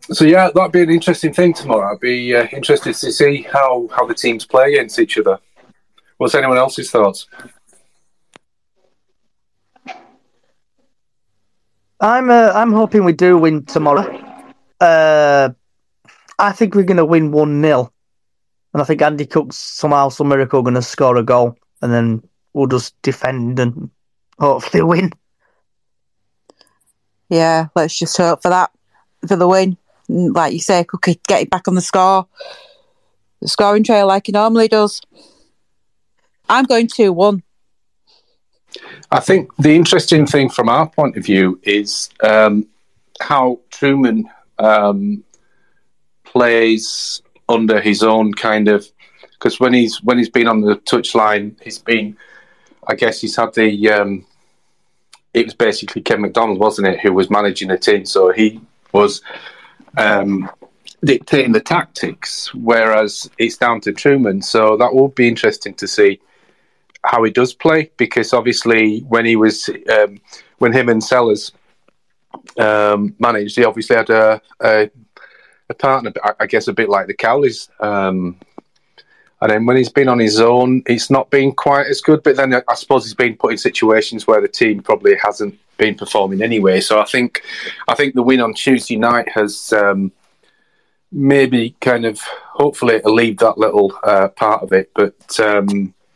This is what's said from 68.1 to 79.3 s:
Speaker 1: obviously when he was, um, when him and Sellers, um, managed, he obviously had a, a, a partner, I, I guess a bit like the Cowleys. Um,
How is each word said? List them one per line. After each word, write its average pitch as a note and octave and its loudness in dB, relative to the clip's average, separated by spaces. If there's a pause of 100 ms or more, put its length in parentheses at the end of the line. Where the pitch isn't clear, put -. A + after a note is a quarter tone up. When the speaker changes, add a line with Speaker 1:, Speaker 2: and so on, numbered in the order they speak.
Speaker 1:
obviously A2+ 0 (100)
when A#2 0
he A2+ 2
was, A2 0 (220)
um, G#2 0 (380)
when B2 2
him A#2+ 0
and A2+ 2
Sellers, A#2+ 0 (1080)
um, G#2 0
managed, G#2+ -2
he A#2+ 4
obviously A2+ 0
had A2 0
a, A2 2 (220)
a, G#2+ 2 (800)
a - -10
partner, C3 -2 (100)
I, G#2 0
I A2 -4
guess A2 -2
a G2+ -4
bit G#2+ -2
like G2 0
the G2+ -8
Cowleys. B2 -2 (140)
Um, F#2+ -4 (1040)